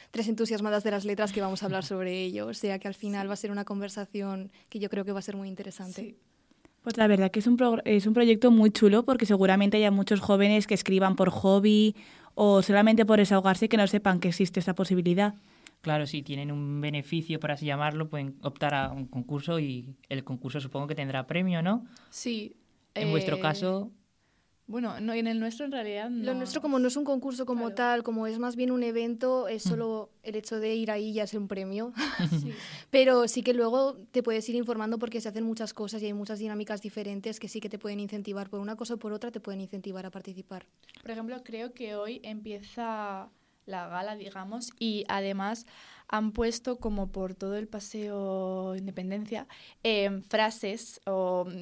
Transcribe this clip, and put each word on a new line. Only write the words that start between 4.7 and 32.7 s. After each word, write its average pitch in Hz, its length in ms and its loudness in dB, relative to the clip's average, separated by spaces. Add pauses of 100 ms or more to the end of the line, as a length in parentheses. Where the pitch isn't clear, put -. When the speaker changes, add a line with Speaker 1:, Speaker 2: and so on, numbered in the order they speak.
Speaker 1:
yo 202 140 -4
creo 202 120 -2
que 202 100 -4
va 196 60 -4
a 185 40 -10
ser 202 120 -8
muy 196 120 -8
interesante. 185 540 -12
Speaker 3:
Sí. 226 160 -14 (640)
Speaker 4:
Pues 233 140 -4
la 220 120 6
verdad 190 220 6
que 214 100 -2
es 208 80 2
un 240 100 6
progr-, 240 260 4
es 208 240 4
un 220 60 4
proyecto 233 380 8
muy 220 200 10
chulo 214 320 6
porque - 220 2
seguramente 196 500 6
haya 214 160 6
muchos 196 300 4
jóvenes 208 440 6
que - 80 0
escriban 190 440 4
por 190 120 6
hobby 208 640 6 (420)
o 202 260 8
solamente 214 440 8
por 214 140 8
desahogarse 190 480 6
que 226 80 2
no 208 100 6
sepan 190 360 2
que 185 80 0
existe 180 320 0
esa 175 140 0
posibilidad. 185 600 2 (460)
Speaker 2:
Claro, 151 260 0
si 151 160 -6
tienen 143 300 -6
un 143 260 -4
beneficio, 151 640 -4
por 147 100 -2
así 143 140 -4
llamarlo, 151 440 -2
pueden 139 340 -6
optar 143 300 -2
a 135 200 0
un 135 140 -8
concurso 143 520 -4
y 131 340 -6 (140)
el 135 160 -6
concurso 131 380 -8
supongo 139 260 -6
que 151 80 -6
tendrá 135 320 -6
premio, 175 340 0
¿no? 220 240 0 (260)
Speaker 3:
Sí. 220 440 -8 (400)
Speaker 2:
En 160 160 -2
vuestro 151 240 0
Speaker 3:
Eh, - 60 -4
Speaker 2:
caso 185 500 -2 (760)
Speaker 3:
bueno, 226 320 -6
no, 220 140 -4
en 226 120 -2
el 226 140 -2
nuestro 226 260 -6
en 277 60 -6
realidad 214 400 -6
Speaker 1:
Lo 247 220 -2
Speaker 3:
no. 254 40 -4
Speaker 1:
nuestro, 262 240 -4
como 277 160 0
no 254 120 4
es 254 60 -4
un 294 80 -2
concurso 262 440 -4
como 240 220 -2
Speaker 3:
Claro. 226 60 -10
Speaker 1:
tal, 240 280 0
como 220 240 -4
es 220 100 -6
más 240 180 -6
bien 247 140 -2
un 247 140 0
evento, 233 640 -2
es 220 180 -4
Speaker 2:
Mm. 190 40 0
Speaker 1:
solo 226 400 -4 (120)
el 214 140 -10
hecho 214 240 -6
de 220 160 -2
ir 220 160 -2
ahí 214 200 -4
ya 214 120 -2
es 202 100 -8
un 208 140 -4
premio. 196 480 -8
Speaker 3:
<laughs> 175 500 -2
Sí. - 80 -6 (380)